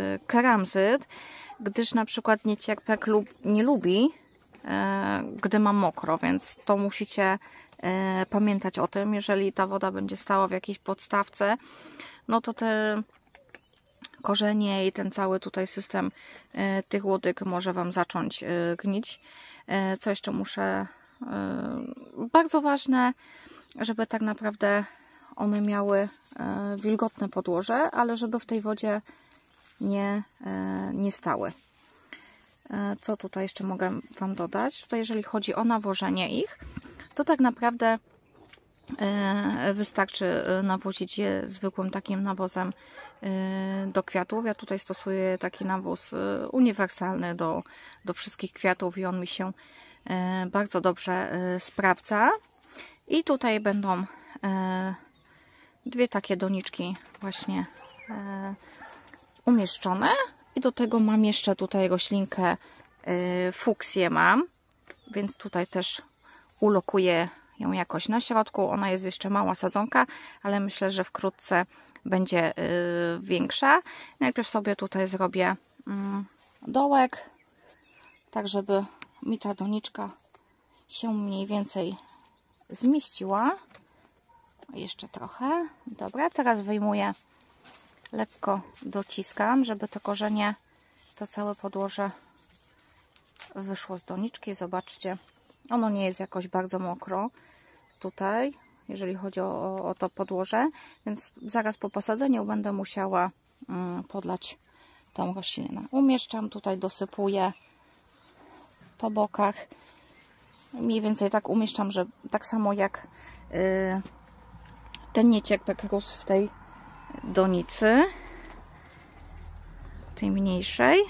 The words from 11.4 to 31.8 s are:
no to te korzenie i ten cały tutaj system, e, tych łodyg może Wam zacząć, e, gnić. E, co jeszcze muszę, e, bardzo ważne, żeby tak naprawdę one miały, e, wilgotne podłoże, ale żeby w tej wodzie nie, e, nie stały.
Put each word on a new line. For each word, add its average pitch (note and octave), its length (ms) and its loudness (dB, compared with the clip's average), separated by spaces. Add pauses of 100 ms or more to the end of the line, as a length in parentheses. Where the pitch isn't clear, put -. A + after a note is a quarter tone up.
no A3+ 120 2
to A#3 120 -4
te G#3+ 500 0 (1200)
korzenie G#3 640 2
i F#3+ 60 2
ten F#3+ 180 -4
cały F#3+ 300 0
tutaj F#3+ 260 -4
system, F#3+ 440 -4 (420)
e, G3 300 0
tych G3+ 220 -4
łodyg F#3+ 380 0
może F#3 300 -2
Wam F3+ 200 -2
zacząć, - 500 -2
e, - 40 -8 (320)
gnić. G3+ 420 -4 (460)
E, F#3+ 300 0
co G#3 140 -2
jeszcze G3+ 220 -4
muszę, G3 300 -4
e, F#3+ 240 0 (1500)
bardzo D#4+ 280 6
ważne, C4 520 2 (680)
żeby A3+ 260 -2
tak A3 160 -4
naprawdę G#3 600 0 (520)
one G#3 240 2
miały, G3+ 380 2 (380)
e, G3+ 420 -4
wilgotne G#3 500 0
podłoże, F#3+ 600 0
ale A#3 260 2
żeby A3+ 240 -2
w - 60 -12
tej A3+ 140 -2
wodzie G#3+ 420 -2 (800)
nie, G3+ 420 0 (240)
e, F#3+ 480 -2
nie G3 180 0
stały. C#3 400 -2 (1160)